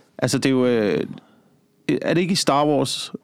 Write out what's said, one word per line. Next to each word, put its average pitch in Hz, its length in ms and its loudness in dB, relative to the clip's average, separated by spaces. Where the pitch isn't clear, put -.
Altså, 135 200 0
det 127 80 -2
er 139 40 2
jo, 127 160 2
øh, 110 380 2
er - 120 -2
det 165 80 2
ikke 180 100 0
i 202 40 0
Star 147 300 2
Wars, 139 460 -2